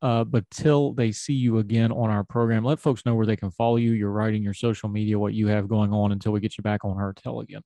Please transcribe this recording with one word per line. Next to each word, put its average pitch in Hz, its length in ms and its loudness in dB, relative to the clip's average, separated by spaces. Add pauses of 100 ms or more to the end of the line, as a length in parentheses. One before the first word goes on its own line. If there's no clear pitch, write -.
uh, 117 220 2
but - 260 -2
till 143 440 2
they 117 180 0
see - 220 -4
you 123 240 2
again 110 340 2
on 113 180 -2
our 104 140 0
program, 113 400 0
let 143 160 0
folks 135 260 -2
know 117 100 2
where 113 100 2
they 107 100 2
can 98 160 -4
follow 117 240 2
you, 117 160 2
your 104 200 0
writing, 107 300 0
your 101 120 -2
social 110 340 -2
media, 107 320 0
what 104 140 0
you 107 140 0
have 104 200 2
going 104 240 2
on 104 220 2
until 101 180 -2
we 104 80 0
get 107 180 -4
you - 40 -10
back 104 240 -2
on 95 100 -4
Heard 98 220 -6
Tell 117 240 -8
again. 107 240 -14